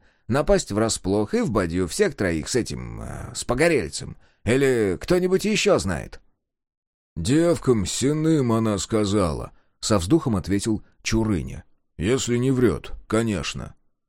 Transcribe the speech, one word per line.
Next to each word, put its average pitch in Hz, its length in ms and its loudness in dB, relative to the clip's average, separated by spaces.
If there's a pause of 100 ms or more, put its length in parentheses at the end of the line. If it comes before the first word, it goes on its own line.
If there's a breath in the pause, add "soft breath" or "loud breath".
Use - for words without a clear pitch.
(280)
напасть 151 440 2
врасплох 104 600 0
и 240 60 2
в 180 100 0
бадью 92 380 0
всех - 260 0
троих 85 340 -2
с - 80 -2
этим, 62 460 -6
э, - 320 -12
с - 100 -10
погорельцем. 127 720 0 (280)
Или 117 560 2
кто-нибудь 180 440 0
еще 202 340 2
знает?» 78 420 -6 (960)
«Девкам 127 720 2
синым 151 640 0
она 110 260 0
сказала», — 95 760 0 (280)
со 107 180 2
вздохом 113 380 2
ответил 98 480 -2 (180)
Чурыня. 107 640 -2 (320)
«Если 120 400 0
не 123 140 2
врет, 123 420 0 (140)
конечно». 101 680 -2 (340)